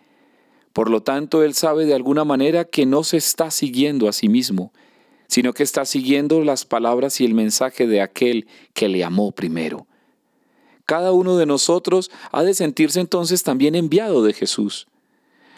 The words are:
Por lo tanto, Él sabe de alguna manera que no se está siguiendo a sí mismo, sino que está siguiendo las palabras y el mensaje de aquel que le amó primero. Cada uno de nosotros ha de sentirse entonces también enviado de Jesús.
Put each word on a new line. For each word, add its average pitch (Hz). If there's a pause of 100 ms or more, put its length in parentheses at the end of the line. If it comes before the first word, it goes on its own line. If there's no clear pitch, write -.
(720)
Por 110
lo 110
tanto, 147
Él 147
sabe 156
de 147
alguna 139
manera 151
que 143
no 139
se 165
está 160
siguiendo 135
a 104
sí 107
mismo, 107 (560)
sino 123
que 143
está 139
siguiendo 143
las 143
palabras 120
y 127
el 113
mensaje 113
de 104
aquel 117 (260)
que -
le 92
amó 92
primero. 80 (1000)
Cada 175
uno 180
de 170
nosotros 175 (200)
ha 151
de 190
sentirse 156
entonces 175
también 143
enviado 170
de 107
Jesús. - (720)